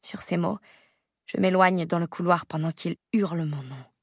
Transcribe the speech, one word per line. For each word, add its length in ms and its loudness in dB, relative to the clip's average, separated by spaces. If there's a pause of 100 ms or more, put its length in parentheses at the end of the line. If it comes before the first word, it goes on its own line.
Sur 180 -6
ces 140 -2
mots, 220 -2 (680)
je 120 -8
m'éloigne 480 4
dans 120 0
le 80 0
couloir 400 0
pendant 260 -2
qu'il 240 -4 (160)
hurle 320 0
mon 180 -6
nom. 220 -14 (180)